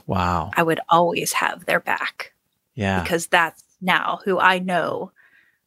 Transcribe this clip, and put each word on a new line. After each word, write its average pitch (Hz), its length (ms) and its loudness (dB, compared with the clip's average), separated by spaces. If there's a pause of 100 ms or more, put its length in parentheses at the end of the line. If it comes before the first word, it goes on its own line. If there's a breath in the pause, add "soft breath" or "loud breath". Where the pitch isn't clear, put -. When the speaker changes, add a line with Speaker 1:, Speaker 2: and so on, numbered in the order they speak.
Speaker 1:
Wow. 90 500 0
Speaker 2:
I 170 60 4
would 160 260 0
always - 460 2
have - 320 -4
their 170 140 2
back. - 520 -6 (420)
Speaker 1:
Yeah. 95 280 -2
Speaker 2:
Because 170 240 -2
that's 165 360 0 (180)
now 180 440 0
who 190 140 0
I 185 200 4
know 185 540 -2 (540 soft breath)